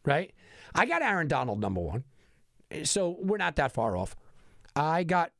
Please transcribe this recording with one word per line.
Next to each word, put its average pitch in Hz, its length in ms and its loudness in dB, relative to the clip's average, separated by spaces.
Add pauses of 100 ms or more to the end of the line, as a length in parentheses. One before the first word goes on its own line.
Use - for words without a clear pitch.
right? 147 300 0 (420)
I 208 100 6
got 330 160 0
Aaron 185 280 2
Donald 123 320 0
number 98 180 0
one. 87 240 -4 (800)
So 180 380 0
we're 196 160 0
not 180 180 0
that 139 160 2
far 113 240 0
off. 92 220 -4 (580)
I 160 300 2
got 175 340 0